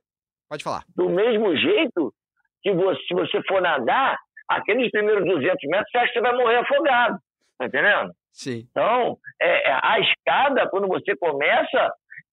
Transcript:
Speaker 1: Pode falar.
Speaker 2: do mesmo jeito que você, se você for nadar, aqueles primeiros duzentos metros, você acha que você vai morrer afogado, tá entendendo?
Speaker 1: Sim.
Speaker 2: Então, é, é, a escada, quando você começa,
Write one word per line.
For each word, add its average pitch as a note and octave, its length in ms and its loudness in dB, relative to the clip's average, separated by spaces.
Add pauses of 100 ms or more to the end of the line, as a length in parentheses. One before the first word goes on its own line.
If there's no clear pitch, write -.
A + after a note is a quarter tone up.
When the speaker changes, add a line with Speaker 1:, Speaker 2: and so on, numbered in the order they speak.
(500)
Speaker 1:
Pode D3+ 140 -10
falar. B2+ 200 -6 (100)
Speaker 2:
do F3+ 160 -2
mesmo G#3 460 2
jeito E3 560 0 (500)
que G3 120 0
você, F3 300 0
se - 100 -8
você F3+ 340 -2
for F#3+ 140 0
nadar, F3 560 0 (320)
aqueles G#3+ 420 0
primeiros G#3 320 0
duzentos F3 460 0
metros, G3 200 -2
você - 100 -2
acha A#3 120 2
que - 80 -12
você - 20 -2
vai A#3+ 140 2
morrer A#3+ 220 2
afogado, A#3+ 600 2 (400)
tá C3 100 -6
entendendo? C#3 440 2 (220)
Speaker 1:
Sim. A#2+ 380 -10
Speaker 2:
Então, G#3+ 460 0 (240)
é, - 300 2
é, C3+ 100 0
a G#3 200 2
escada, A3 680 0
quando G3 180 -2
você F3+ 280 -2
começa, E3+ 760 0 (420)